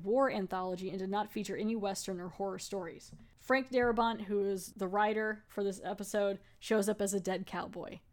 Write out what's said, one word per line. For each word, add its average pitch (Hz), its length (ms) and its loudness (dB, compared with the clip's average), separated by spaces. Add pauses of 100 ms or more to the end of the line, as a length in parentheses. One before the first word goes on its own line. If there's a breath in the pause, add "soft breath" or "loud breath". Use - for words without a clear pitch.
war 247 260 4
anthology 185 600 -2
and 196 100 -4
did 190 100 -2
not 208 220 0
feature 202 240 -4
any 220 220 0
Western 196 420 -4
or 180 80 -8
horror 190 320 -4
stories. - 540 -8 (260 loud breath)
Frank 262 300 2
Darabont, 233 540 4
who 202 200 2
is 196 320 -2
the 190 140 -2
writer 214 580 2
for - 160 -2
this 196 220 0
episode, 196 540 0 (200 soft breath)
shows 214 300 2
up 208 120 0
as 196 120 2
a 196 80 2
dead 190 240 -2
cowboy. 190 540 -8 (140)